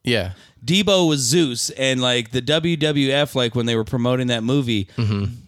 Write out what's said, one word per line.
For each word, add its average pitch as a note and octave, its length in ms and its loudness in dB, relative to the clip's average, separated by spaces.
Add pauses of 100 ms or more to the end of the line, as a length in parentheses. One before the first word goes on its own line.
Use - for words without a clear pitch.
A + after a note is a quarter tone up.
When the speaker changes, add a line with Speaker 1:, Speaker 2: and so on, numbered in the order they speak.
Speaker 1:
Yeah. G2 300 -2 (320)
Speaker 2:
Debo F#3 440 2
was D3 120 0
Zeus, B2+ 500 0
and, C3 300 -2
like, A#2+ 300 0
the B2+ 100 -2
W D#3+ 360 0
W C#3+ 340 0
F, C#3 240 0
like, A#2+ 200 0
when A#2+ 120 0
they A#2 100 0
were A2 80 0
promoting B2+ 440 0
that A#2 140 -2
movie, A#2+ 440 0 (100)
Speaker 1:
Mm-hmm. G#2 280 0 (240)